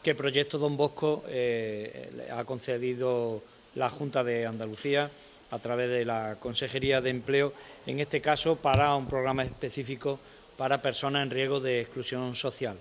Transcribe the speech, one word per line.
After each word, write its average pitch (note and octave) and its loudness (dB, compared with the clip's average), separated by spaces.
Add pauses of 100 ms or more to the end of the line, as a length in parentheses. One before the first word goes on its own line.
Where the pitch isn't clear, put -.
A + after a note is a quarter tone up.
que D#3+ 4
el D3 4
proyecto C#3+ 0
Don D3 2
Bosco, D3 2
eh, A#2 -2
le B2 -8
ha A#2+ -4
concedido B2 -2 (320)
la C3 2
Junta C#3 -2
de A#2 0
Andalucía A2+ 0 (400)
a A#2+ -6
través A#2+ 0
de B2 2
la A2 -2
Consejería C3 0
de C3 0
Empleo, C#3 2 (320)
en C3 -2
este D3 0
caso D3+ 2
para C#3+ 6
un C3 0
programa C3 0
específico C3 -4 (380)
para C3+ 2
personas C#3 0
en C3+ -2
riesgo C3 0
de B2+ 2
exclusión B2+ -4
social. A#2+ -4